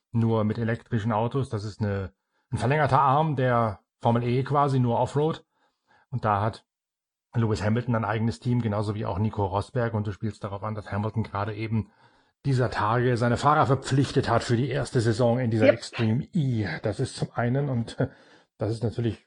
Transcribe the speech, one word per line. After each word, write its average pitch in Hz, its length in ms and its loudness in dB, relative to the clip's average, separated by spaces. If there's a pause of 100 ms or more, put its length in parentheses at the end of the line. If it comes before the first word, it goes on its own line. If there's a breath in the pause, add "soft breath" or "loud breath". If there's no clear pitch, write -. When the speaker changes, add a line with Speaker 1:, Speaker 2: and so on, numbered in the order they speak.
(100)
Speaker 1:
nur 113 320 2
mit 107 160 0
elektrischen 117 540 -2
Autos. 117 360 0
Das 104 160 -6
ist 107 160 -12
eine, 98 320 -2 (380)
ein 117 80 -4
verlängerter 135 420 2
Arm 143 360 2
der 117 420 2 (220)
Formel 120 240 2
E 123 180 0
quasi, 135 380 2
nur 117 180 2
Offroad. 147 460 0 (640)
Und 123 140 -6
da 104 160 2
hat 107 240 -2 (680)
Lewis 110 280 2
Hamilton 117 320 0
ein 113 100 0
eigenes 110 360 0
Team, 123 220 0
genauso 107 340 -2
wie 110 100 -6
auch 98 140 -4
Nico 104 260 0
Rosberg. 110 480 -2
Und 104 140 -2
du 101 40 -4
spielst 101 300 -8
darauf 98 220 -8
an, 107 100 -6
dass 104 160 -12
Hamilton 104 320 -2
gerade 101 320 -6
eben 110 380 -4 (520 soft breath)
dieser 127 260 2
Tage 120 460 2
seine 120 200 2
Fahrer 147 300 4
verpflichtet 135 600 0
hat 117 140 2
für 120 140 0
die 123 140 0
erste 131 300 -2
Saison 117 380 2
in 120 140 0
dieser 110 140 4
Speaker 2:
Yep. 110 80 8
Speaker 1:
Extreme 113 580 -2
E. 123 340 0 (160)
Das 107 160 -4
ist 131 180 -4
zum - 180 -4
einen, 127 340 0
und 117 280 -4 (600 soft breath)
das 107 140 -2
ist 113 120 -4
natürlich, 117 440 -4